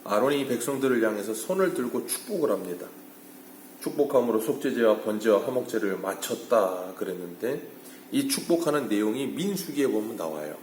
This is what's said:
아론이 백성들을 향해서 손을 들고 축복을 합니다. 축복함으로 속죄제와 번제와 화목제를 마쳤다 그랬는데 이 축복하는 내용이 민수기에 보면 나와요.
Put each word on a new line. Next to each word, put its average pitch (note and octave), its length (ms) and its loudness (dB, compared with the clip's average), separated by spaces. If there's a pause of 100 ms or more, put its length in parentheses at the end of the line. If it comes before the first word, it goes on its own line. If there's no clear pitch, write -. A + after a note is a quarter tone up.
아론이 C3+ 440 2
백성들을 B2 560 2
향해서 G#2+ 300 0
손을 F#3 400 0
들고 A#2+ 340 -2
축복을 D#3+ 440 -2
합니다. F2+ 360 -4 (920)
축복함으로 B2+ 600 2
속죄제와 A#2 600 2
번제와 G#2+ 440 2
화목제를 G#2 520 -2
마쳤다 F#2 1000 0
그랬는데 F#2 680 -6 (460)
이 C#3 160 0
축복하는 D3+ 640 0
내용이 A2 380 2
민수기에 C#3+ 600 -2
보면 G#2+ 300 0
나와요. D2+ 460 -6